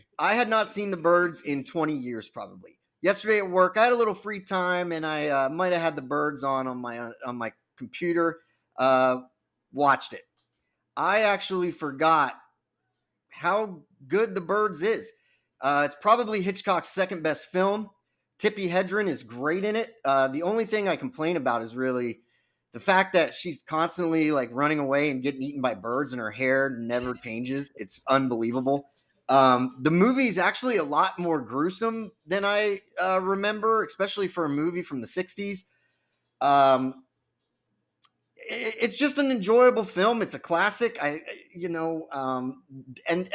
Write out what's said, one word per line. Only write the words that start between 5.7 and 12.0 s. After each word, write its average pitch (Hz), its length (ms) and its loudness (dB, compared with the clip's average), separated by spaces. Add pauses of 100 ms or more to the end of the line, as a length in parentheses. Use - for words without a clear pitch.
have 170 80 2
had 160 140 0
The 147 60 -8
Birds 147 420 -4
on, 135 220 0
on 127 160 -6
my, 120 300 -8 (120)
on 123 140 -8
my 113 160 -6 (240)
computer. 165 600 -2 (360)
Uh, 131 460 4 (500)
watched 135 420 2
it. - 100 -16 (760)
I 185 240 2
actually 190 500 0
forgot 147 640 2 (960)